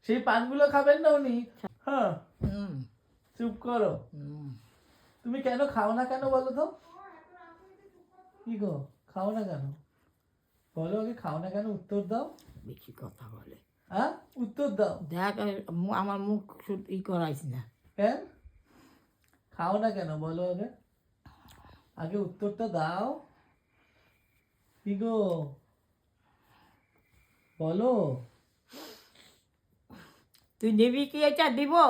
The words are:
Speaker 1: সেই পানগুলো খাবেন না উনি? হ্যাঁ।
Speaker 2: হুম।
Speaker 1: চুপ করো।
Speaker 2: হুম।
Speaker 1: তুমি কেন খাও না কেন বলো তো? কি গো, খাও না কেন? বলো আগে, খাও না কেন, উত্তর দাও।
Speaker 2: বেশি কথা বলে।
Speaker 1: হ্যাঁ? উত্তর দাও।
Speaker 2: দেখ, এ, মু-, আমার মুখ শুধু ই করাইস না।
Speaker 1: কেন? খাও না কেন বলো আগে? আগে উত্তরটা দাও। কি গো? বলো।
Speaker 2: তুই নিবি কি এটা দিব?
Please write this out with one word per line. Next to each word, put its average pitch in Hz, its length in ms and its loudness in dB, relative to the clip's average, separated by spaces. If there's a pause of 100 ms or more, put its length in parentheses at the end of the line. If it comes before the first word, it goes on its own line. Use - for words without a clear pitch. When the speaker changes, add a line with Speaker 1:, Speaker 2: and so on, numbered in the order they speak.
Speaker 1:
সেই 240 200 0
পানগুলো 254 460 4
খাবেন 285 320 6
না 320 80 6
উনি? 262 360 4 (180)
হ্যাঁ। 226 500 -2 (340)
Speaker 2:
হুম। 190 360 -4 (560)
Speaker 1:
চুপ 226 220 -4
করো। 214 520 0
Speaker 2:
হুম। 143 420 -12 (720)
Speaker 1:
তুমি 254 180 -4
কেন 254 240 2
খাও 226 280 0
না 254 100 0
কেন 262 240 -2
বলো 262 220 2
তো? 294 160 0 (1800)
কি 226 120 -6
গো, 160 300 -4 (280)
খাও 190 160 -2
না 220 120 -4
কেন? 143 300 -6 (1040)
বলো 180 240 -2
আগে, 226 140 -4
খাও 156 240 -6
না 185 120 -6
কেন, 208 160 -4
উত্তর 202 360 -4
দাও। 226 340 -4 (280)
Speaker 2:
বেশি - 320 -18
কথা - 320 -16
বলে। - 280 -20 (320)
Speaker 1:
হ্যাঁ? 262 240 0 (220)
উত্তর 262 340 -4
দাও। 190 300 0 (120)
Speaker 2:
দেখ, 196 280 -2
এ, 202 240 -2 (100)
মু-, 180 200 -2
আমার 202 260 -2
মুখ 208 480 -4
শুধু 202 220 -6
ই 190 140 -6
করাইস 165 420 -2
না। 127 180 -6 (340)
Speaker 1:
কেন? 226 300 2 (1300)
খাও 185 220 0
না 220 120 2
কেন 160 300 -4
বলো 165 300 -4
আগে? 196 180 -4 (1300)
আগে 165 200 -6
উত্তরটা 208 520 -2
দাও। 180 580 -2 (1600)
কি 202 140 -2
গো? 185 560 0 (2000)
বলো। 165 680 0 (2250)
Speaker 2:
তুই 220 120 2
নিবি 247 340 6
কি 302 160 0
এটা 294 260 6
দিব? 277 240 2 (180)